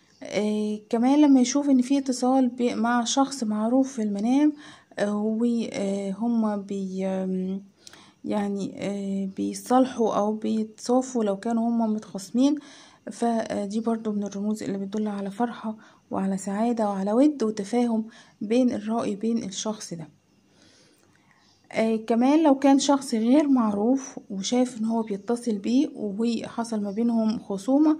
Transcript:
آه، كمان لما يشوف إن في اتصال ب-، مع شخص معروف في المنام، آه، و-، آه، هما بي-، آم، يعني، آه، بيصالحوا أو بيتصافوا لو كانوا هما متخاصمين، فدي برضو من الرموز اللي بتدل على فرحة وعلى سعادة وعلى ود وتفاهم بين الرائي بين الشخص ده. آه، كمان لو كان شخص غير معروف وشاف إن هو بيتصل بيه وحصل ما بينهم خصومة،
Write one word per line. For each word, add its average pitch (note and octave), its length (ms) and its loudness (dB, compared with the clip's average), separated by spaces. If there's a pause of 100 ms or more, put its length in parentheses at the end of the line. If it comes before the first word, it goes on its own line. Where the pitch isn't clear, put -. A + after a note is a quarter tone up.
(220)
آه، G#3+ 560 -2 (120)
كمان B3+ 300 4
لما C#4 200 8
يشوف C#4+ 300 2
إن B3+ 120 6
في C#4 160 2
اتصال C4 500 2
ب-، B3 140 -4
مع A#3 420 0
شخص C4+ 400 0
معروف A3+ 480 0
في A3 100 -4
المنام، A#3+ 500 2 (460)
آه، G#3 180 0
و-، A3 540 0
آه، G3 400 -4
هما A3 460 0
بي-، G3 500 -6
آم، F#3+ 560 -2 (640)
يعني، G3+ 520 -4
آه، G3 600 -6
بيصالحوا A3 800 0
أو G#3 160 0
بيتصافوا A3 920 -2
لو G3 120 0
كانوا A3+ 320 -2
هما A#3 180 0
متخاصمين، A3 720 0 (520)
فدي G#3+ 680 -2
برضو A3+ 320 -2
من G3+ 120 -2
الرموز G3+ 380 -4
اللي G3 160 -4
بتدل G#3 300 -4
على G3+ 220 -6
فرحة A3 460 -6 (340)
وعلى F#3+ 260 0
سعادة G#3+ 520 -2
وعلى G3 240 -2
ود C#4 300 4
وتفاهم A3 640 0 (340)
بين A#3+ 320 2
الرائي G#3+ 440 -4
بين A3+ 280 -2
الشخص G3+ 500 -8
ده. D#3+ 140 -12 (1600)
آه، A3 240 0
كمان B3 460 2
لو D4 120 6
كان C4+ 240 6
شخص C4+ 360 0
غير B3+ 340 4
معروف A#3 720 2 (100)
وشاف A#3 500 -2
إن A3 40 -2
هو A3+ 180 0
بيتصل A3 560 -4
بيه A#3+ 360 2
وحصل A3 880 -4
ما G3+ 80 -4
بينهم A3+ 480 0
خصومة، C#4+ 600 2